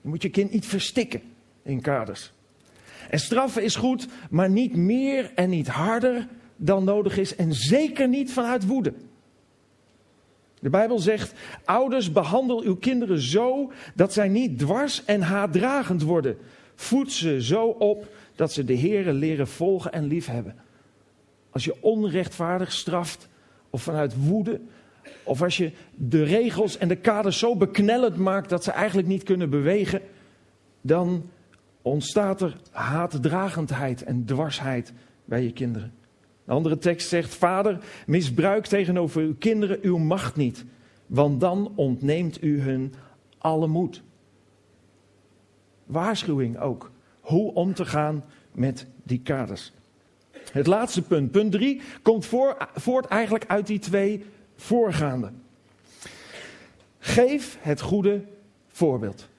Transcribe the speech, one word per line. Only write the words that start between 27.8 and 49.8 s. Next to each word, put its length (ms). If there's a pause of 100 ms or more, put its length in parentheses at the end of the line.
maakt 320
dat 140
ze 80
eigenlijk 360
niet 160
kunnen 260
bewegen, 520 (800)
dan 480 (520)
ontstaat 600
er 160 (140)
haatdragendheid 1300
en 220
dwarsheid 680 (320)
bij 180
je 80
kinderen. 420 (500)
De 80
andere 260
tekst 300
zegt: 280
"Vader, 440 (260)
misbruik 600
tegenover 560
uw 140
kinderen 460
uw 160
macht 380
niet, 300 (400)
want 340
dan 360
ontneemt 680
u 180
hun 320 (440)
alle 300
moed." 360 (1800)
Waarschuwing 760
ook, 320 (360)
hoe 260
om 200
te 120
gaan 380 (280)
met 360 (160)
die 180
kaders. 520 (800)